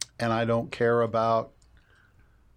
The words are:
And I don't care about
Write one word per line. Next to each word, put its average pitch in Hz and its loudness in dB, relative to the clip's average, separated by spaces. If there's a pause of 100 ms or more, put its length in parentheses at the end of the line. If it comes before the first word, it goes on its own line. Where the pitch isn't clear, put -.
(200)
And 117 -2
I 113 0
don't 117 -2
care 117 2
about 113 0 (1040)